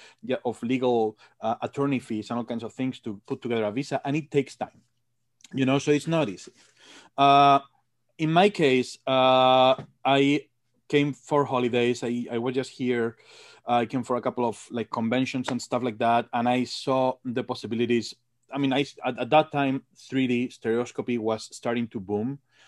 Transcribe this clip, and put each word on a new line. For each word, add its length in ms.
yeah, 220
of 180
legal, 540
uh, 220
attorney 380
fees 300
and 80
all 60
kinds 200
of 100
things 260
to 240
put 160
together 240
a 60
visa, 340
and 120
it 140
takes 260
time. 260
You 120
know, 160
so 100
it's 160
not 220
easy. 240
Uh, 400
in 140
my 180
case, 560
uh, 680
I 420
came 260
for 320
holidays. 600
I, 260
I 80
was 160
just 160
here. 460
I 200
came 180
for 120
a 60
couple 220
of, 260
like, 200
conventions 580
and 120
stuff 220
like 160
that, 340
and 140
I 180
saw 500
the 180
possibilities. 720
I 60
mean, 140
I, 120
at, 140
at 120
that 220
time, 300
three 300
D 240
stereoscopy 680
was 360
starting 340
to 120
boom, 380